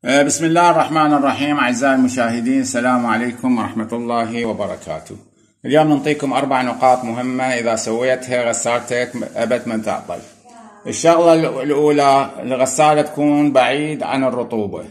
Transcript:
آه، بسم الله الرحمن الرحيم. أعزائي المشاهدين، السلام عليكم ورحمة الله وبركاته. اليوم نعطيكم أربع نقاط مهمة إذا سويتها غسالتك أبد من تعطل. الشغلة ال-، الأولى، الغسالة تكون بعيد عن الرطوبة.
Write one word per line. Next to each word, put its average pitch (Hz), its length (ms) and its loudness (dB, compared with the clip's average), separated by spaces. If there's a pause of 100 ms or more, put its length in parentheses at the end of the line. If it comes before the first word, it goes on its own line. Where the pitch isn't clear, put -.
آه، 135 180 4
بسم 143 220 0
الله 170 260 4
الرحمن 156 420 2
الرحيم. 139 460 0
أعزائي 127 360 0
المشاهدين، 123 680 0
السلام 123 460 0
عليكم 117 520 -2
ورحمة 107 340 -6
الله 117 520 -4
وبركاته. 95 720 -8 (480)
اليوم 151 240 4
نعطيكم 143 440 0
أربع 135 300 0
نقاط 123 420 2
مهمة 127 400 -4
إذا 120 320 -2
سويتها 123 720 -2
غسالتك 120 640 -4 (240)
أبد 117 320 -2
من 110 140 -4
تعطل. 87 360 -6 (680)
الشغلة 170 480 4
ال-، 135 280 -2
الأولى، 143 680 2 (120)
الغسالة 135 600 2
تكون 147 500 2
بعيد 135 500 2
عن 135 220 -2
الرطوبة. 113 680 -4